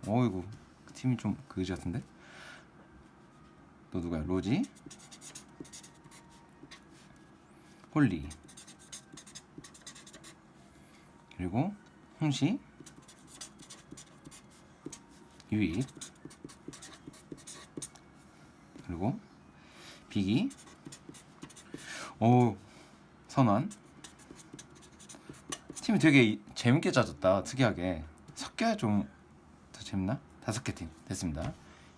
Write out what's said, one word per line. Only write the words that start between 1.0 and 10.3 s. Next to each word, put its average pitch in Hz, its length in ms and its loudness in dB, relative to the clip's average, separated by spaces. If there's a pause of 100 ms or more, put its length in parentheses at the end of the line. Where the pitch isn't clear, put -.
좀 104 180 -2 (120)
그지 92 260 -4
같은데? 87 300 -6 (1900)
또 92 100 -4
누구야? 85 240 -2
로지, 95 400 0 (3250)
홀리, 92 340 4 (3000)